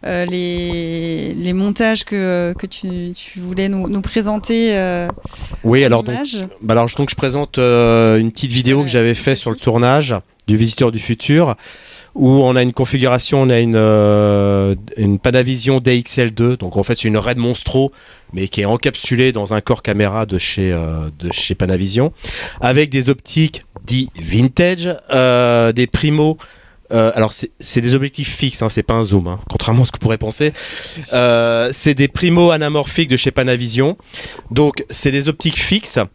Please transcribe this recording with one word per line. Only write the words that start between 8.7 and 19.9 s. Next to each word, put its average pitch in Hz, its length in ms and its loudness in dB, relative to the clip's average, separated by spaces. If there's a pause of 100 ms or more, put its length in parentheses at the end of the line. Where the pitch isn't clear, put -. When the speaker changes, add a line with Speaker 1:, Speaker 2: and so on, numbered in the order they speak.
Speaker 1:
Ouais, 143 60 2
Speaker 2:
que 131 60 -4
j'avais 117 240 2
fait 135 180 0
Speaker 1:
ceci. - 100 -2
Speaker 2:
sur 117 80 -2
le 110 60 -2
tournage 123 580 2 (320)
du 104 100 4
Visiteur 113 360 2
du 113 60 -6
Futur, 143 580 0 (580)
où 135 280 4
on 127 140 4
a 127 60 4
une 123 100 0
configuration, 127 680 0
on 131 80 4
a 120 120 4
une, 117 160 2
euh, 104 1000 4 (220)
une 101 240 2
Panavision 127 580 2
D 123 180 2
X 120 220 -4
L 117 160 0
deux, 120 220 2
donc 90 200 -6
en 101 60 2
fait 117 160 -2
c'est 113 100 -2
une 107 80 2
Red 120 220 -2
Monstro, 123 540 0 (400)
mais 95 160 -4
qui - 120 -4
est 101 40 0
encapsulée 123 680 0
dans 107 240 -4
un 104 60 0
corps - 220 -2
caméra 104 440 0